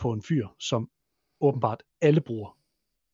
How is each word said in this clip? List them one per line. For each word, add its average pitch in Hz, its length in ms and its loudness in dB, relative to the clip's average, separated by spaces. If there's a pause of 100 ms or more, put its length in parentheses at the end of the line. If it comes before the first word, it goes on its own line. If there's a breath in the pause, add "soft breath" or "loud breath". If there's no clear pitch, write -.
på 120 120 -2
en 107 100 -6
fyr, 131 240 -2 (140)
som - 280 -4 (520)
åbenbart 123 420 0 (180)
alle 156 200 4
bruger. 110 360 -8 (580)